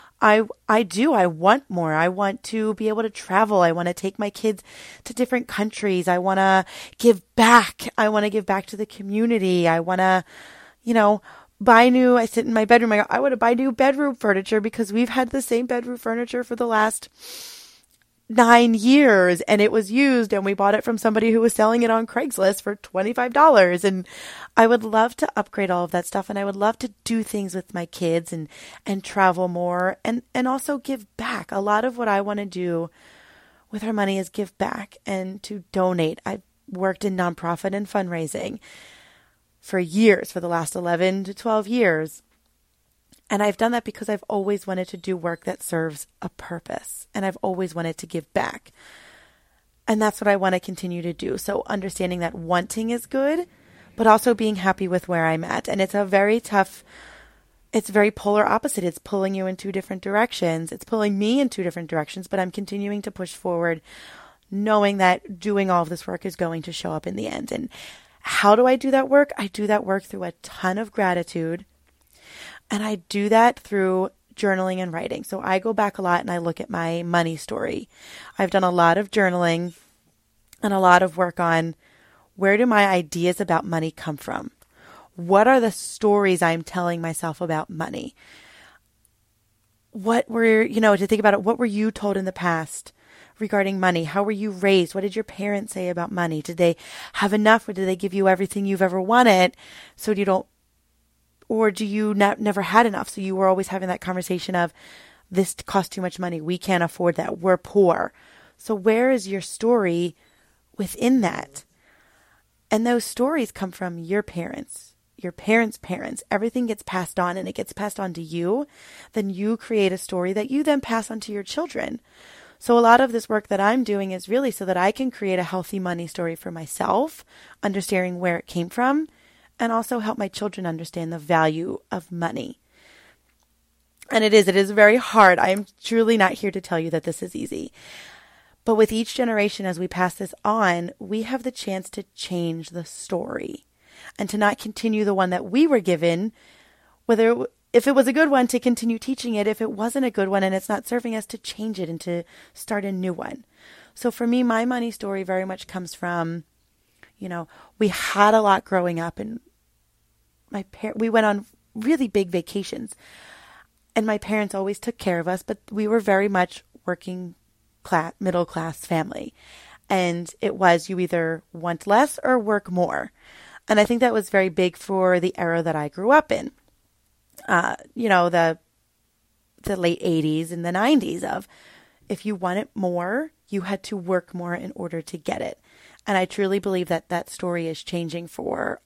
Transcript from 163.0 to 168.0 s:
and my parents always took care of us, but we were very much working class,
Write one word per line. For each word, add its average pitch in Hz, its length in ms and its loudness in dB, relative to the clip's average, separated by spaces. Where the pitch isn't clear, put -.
and 220 100 0
my 214 120 -2
parents 208 380 -4
always 196 240 -4
took - 180 -8
care 180 220 -2
of 165 80 -4
us, 185 160 -4
but - 160 -8
we 208 160 -4
were 226 140 2
very 196 260 2
much 185 360 -2
working 180 500 -8
class, 165 360 -2